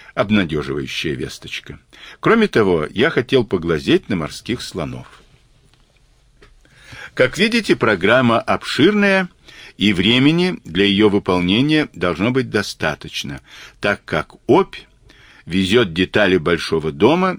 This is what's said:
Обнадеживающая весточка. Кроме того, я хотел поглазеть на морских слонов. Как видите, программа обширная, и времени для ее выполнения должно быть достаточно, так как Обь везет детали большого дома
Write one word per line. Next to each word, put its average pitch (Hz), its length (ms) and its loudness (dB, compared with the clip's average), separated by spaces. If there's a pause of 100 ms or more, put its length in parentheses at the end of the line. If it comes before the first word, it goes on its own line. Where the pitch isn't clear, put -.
(140)
Обнадеживающая 73 1000 -2
весточка. - 640 -12 (400)
Кроме 214 300 2
того, 90 420 2
я 127 180 0
хотел 131 360 0
поглазеть 85 640 -2
на 104 80 -2
морских 82 460 -8
слонов. 64 600 -12 (1900)
Как 127 240 0
видите, 214 380 0
программа 113 640 2
обширная, 190 880 0 (480)
и 104 160 2
времени 131 720 2
для 90 220 0
ее 101 220 4
выполнения 101 840 0
должно 87 400 -2
быть 127 180 -2
достаточно, 76 880 -6 (380)
так 101 260 -4
как - 300 -6 (140)
Обь 185 260 4 (720)
везет 95 460 2
детали 92 440 2
большого 80 540 -2
дома 156 480 2